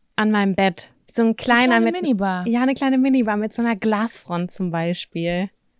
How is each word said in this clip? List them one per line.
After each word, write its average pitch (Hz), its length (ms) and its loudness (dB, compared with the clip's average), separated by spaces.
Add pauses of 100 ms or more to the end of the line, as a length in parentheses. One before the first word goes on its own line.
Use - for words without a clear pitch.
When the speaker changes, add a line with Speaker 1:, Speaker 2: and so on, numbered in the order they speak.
(160)
Speaker 1:
an 214 140 2
meinem 202 240 2
Bett. 190 360 -2 (220)
So 233 100 0
ein 226 140 2
kleiner 247 400 2
Speaker 2:
Eine 226 80 4
kleine 226 80 0
Speaker 1:
mit 359 100 -4
Speaker 2:
Minibar. 190 460 -2
Speaker 1:
Ja, 240 140 2
eine 269 120 2
kleine 269 240 0
Minibar 254 380 2
mit 214 180 -4
so 233 80 -4
einer 233 140 0
Glasfront 202 720 -4
zum 180 200 -6
Beispiel. 175 800 -4 (300)